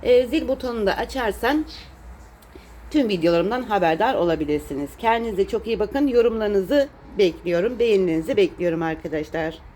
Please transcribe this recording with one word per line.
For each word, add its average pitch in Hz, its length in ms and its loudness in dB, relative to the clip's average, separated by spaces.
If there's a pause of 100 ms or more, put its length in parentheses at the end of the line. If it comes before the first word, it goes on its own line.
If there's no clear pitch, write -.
E, 247 240 6
zil 285 200 0
butonunu 240 380 -2
da 190 120 2
açarsan 240 680 -2 (1300)
tüm 269 180 2
videolarımdan 175 540 2
haberdar 202 520 2
olabilirsiniz. 147 840 -2
Kendinize 226 500 0
çok 214 200 -6
iyi 220 120 -2
bakın. 277 280 0
Yorumlarınızı 226 840 2 (280)
bekliyorum. 180 600 0
Beğenilerinizi 190 580 2
bekliyorum 170 440 0
arkadaşlar. 160 960 -6